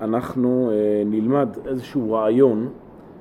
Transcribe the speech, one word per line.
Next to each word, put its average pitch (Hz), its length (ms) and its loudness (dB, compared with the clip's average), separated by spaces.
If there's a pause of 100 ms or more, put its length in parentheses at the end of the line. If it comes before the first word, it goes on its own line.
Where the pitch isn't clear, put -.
אנחנו, 123 720 0
אה, 104 360 2
נלמד 113 420 0 (180)
איזשהו 123 460 -4
רעיון 113 560 4 (520)